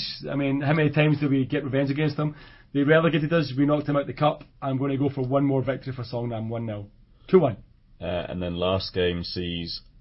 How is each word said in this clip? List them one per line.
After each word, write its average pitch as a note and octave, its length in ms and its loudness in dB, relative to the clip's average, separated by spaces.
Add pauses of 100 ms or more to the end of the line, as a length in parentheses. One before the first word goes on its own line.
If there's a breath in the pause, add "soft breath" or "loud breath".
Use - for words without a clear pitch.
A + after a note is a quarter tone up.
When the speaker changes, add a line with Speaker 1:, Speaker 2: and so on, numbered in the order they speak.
(300)
Speaker 1:
I C#3 60 -6
mean, C#3 240 0
how C#3+ 120 2
many D#3 180 4
times D3+ 300 4
do D3 80 0
we C3+ 160 2
get C#3 200 -2
revenge C3+ 260 0
against C#3+ 260 0
them? D3+ 200 -2 (360 loud breath)
They C#3 100 2
relegated D#3 500 4
us. D3+ 240 2
We C#3 100 4
knocked D3 200 2
them C#3+ 100 0
out C#3+ 100 0
the - 60 -10
cup. - 320 0 (160)
I'm C3+ 180 -2
gonna C3+ 180 0
go C#3 140 0
for C#3 120 -4
one C3+ 220 2
more C3+ 180 2
victory C3 300 -4
for B2+ 120 -8
Songnam, A#2 440 -6
one A#2 180 -6
nil. G#2 220 -8 (400)
Two F#3 120 8
one. B2+ 180 0 (420)
Speaker 2:
Uh, F2 280 -4
and F2+ 140 -6
then F2 140 -4
last F#2 380 0
game F2 300 0
sees E2+ 560 -8 (200)